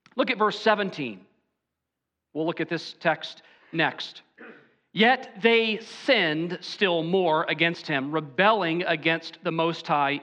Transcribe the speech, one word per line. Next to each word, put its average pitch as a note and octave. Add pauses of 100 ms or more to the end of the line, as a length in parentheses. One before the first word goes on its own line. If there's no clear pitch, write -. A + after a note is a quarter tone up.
(140)
Look G#3+
at A3
verse G#3
seventeen. E3 (1120)
We'll D#3
look E3+
at D#3+
this -
text - (300)
next. - (720)
"Yet A#3+
they A3+
sinned F3
still F3
more E3
against E3
him, C#3+
rebelling E3+
against E3
the F3
Most E3
High C#3+